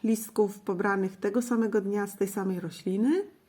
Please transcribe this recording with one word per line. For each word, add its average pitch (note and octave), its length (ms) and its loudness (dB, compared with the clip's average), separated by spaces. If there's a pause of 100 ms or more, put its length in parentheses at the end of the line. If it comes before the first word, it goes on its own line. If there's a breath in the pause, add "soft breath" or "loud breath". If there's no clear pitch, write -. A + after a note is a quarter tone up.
listków G#3+ 560 0
pobranych G3 580 0
tego G#3 240 0
samego A3+ 400 2
dnia G3+ 260 -2
z G3+ 100 -12
tej G3 100 0
samej F#3+ 320 -2
rośliny. G#3+ 680 0 (240)